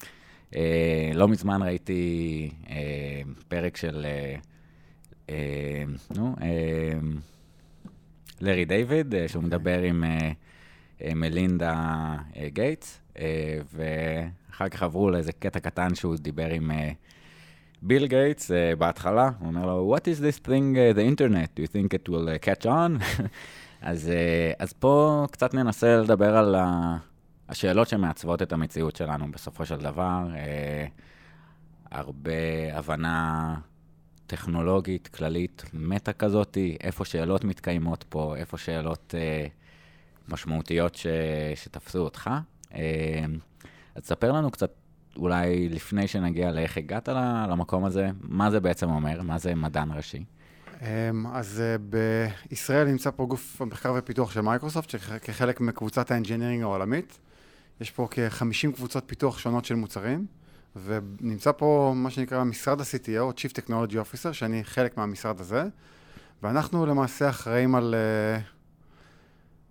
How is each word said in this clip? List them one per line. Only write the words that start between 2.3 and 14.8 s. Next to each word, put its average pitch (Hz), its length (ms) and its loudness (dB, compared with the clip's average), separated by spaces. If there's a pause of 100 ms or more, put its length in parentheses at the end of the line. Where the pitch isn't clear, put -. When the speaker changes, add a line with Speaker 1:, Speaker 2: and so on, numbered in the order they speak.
Speaker 1:
אה, 71 540 -6 (260)
פרק 87 280 -4
של, 76 300 -6
אה, 71 280 -6 (960)
אה, 71 540 -4 (320)
נו, 120 260 -2
אה, 80 560 0 (1400)
לארי 92 240 2
דיוויד, 120 500 2
אה, 85 140 2
שהוא 82 140 -4
Speaker 2:
אוקיי. 85 140 0
Speaker 1:
מדבר 90 260 2
עם, 85 220 2
אה, 80 260 2 (720)
אה, 80 120 -2
מלינדה, 82 600 2 (640)
אה, 76 120 -6
גייטס, 120 520 -4 (180)
אה, 78 400 -2 (160)
ואחר 80 920 -4
כך - 140 -8